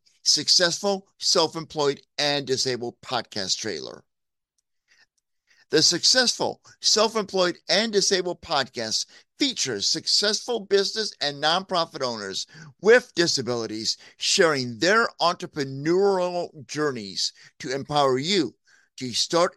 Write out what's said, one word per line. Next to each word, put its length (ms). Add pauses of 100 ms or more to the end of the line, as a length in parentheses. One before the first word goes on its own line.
(240)
Successful, 840 (140)
Self-Employed, 840 (160)
and 280
Disabled 540
Podcast 560
Trailer. 480 (1700)
The 100
Successful, 800 (220)
Self-Employed, 720 (100)
and 280
Disabled 480
Podcast 640 (320)
features 480
successful 760
business 600
and 200
nonprofit 600
owners 440 (360)
with 320
disabilities 840 (220)
sharing 600
their 300 (100)
entrepreneurial 1300 (160)
journeys 680 (280)
to 140
empower 440
you 360 (420)
to 180
start 420